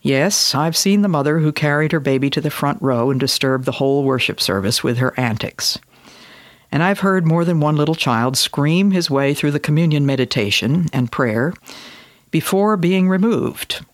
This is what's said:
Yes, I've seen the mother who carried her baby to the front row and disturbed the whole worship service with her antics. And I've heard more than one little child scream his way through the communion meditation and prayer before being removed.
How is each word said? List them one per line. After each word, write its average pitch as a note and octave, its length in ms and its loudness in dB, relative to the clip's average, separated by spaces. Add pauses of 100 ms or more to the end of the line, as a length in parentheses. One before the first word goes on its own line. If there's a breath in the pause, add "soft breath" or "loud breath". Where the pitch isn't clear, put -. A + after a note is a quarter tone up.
Yes, C#3 500 0
I've D#3 240 0
seen G3+ 240 2
the G#3 60 2
mother D#3 320 0
who D3+ 120 2
carried D3+ 400 0
her E3 80 0
baby C3+ 320 0
to D3+ 100 -2
the D3+ 80 -2
front - 320 -4
row B2+ 280 0
and C3+ 100 0
disturbed C3 460 -2
the C3 80 -2
whole C#3 300 0
worship C3 360 -2
service G2 440 -2
with A#2+ 140 0
her B2+ 220 -2
antics. - 600 -4 (920 loud breath)
And C#3+ 100 0
I've G3 200 0
heard F#3 260 2
more E3+ 180 2
than E3+ 140 2
one D3+ 160 2
little D3+ 200 0
child B2+ 420 0
scream E3+ 540 2
his F3 180 0
way C#3 240 0
through D3 180 0
the D3 80 -2
communion D3+ 460 2
meditation C3 880 0
and B2+ 180 -2
prayer B2 420 -2 (800 loud breath)
before G3 460 2
being F#3 320 2
removed. - 840 -2